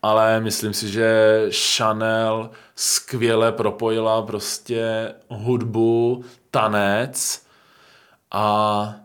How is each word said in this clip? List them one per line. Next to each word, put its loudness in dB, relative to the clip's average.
ale 4
myslím -4
si, -6
že 4
Chanel 0
skvěle 0
propojila 0
prostě -6
hudbu, 0
tanec 0
a 0